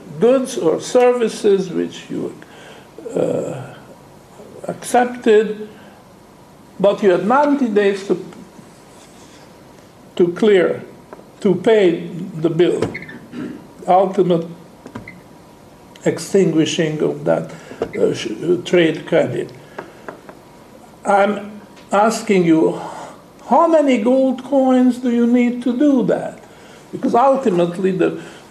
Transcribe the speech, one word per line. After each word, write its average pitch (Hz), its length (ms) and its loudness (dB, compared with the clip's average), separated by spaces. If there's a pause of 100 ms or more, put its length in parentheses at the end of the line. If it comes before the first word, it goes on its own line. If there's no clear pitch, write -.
(200)
goods 247 400 2
or 165 220 0
services 220 920 2
which 170 400 -8
you, - 240 -8 (800)
uh, - 600 -6 (920)
accepted, 220 1040 0 (1080)
but 202 240 2
you 196 80 6
had 175 160 2
ninety 277 420 2
days 202 400 0
to, 175 140 -2 (1900)
to 170 180 2
clear, 202 500 2 (560)
to 190 140 2
pay 180 520 2
the 165 440 -6
bill, 165 320 0 (1040)
ultimate 185 600 2 (1600)
extinguishing 160 960 0
of 147 220 -4
that, - 280 -2 (460)
uh, - 160 0
sh-, - 160 -8
uh, 170 340 -2
trade 160 420 0
credit. 123 460 -2 (1500)
I'm 202 560 0 (300)
asking 208 540 2
you, 160 360 2 (680)
how 311 180 4
many 285 360 4
gold 262 420 2
coins 254 540 2
do 254 120 -2
you 233 160 2
need 240 380 2
to 247 120 -2
do 269 280 2
that? - 380 -4 (500)
Because - 220 -4
ultimately 196 760 2
the 165 320 -2 (280)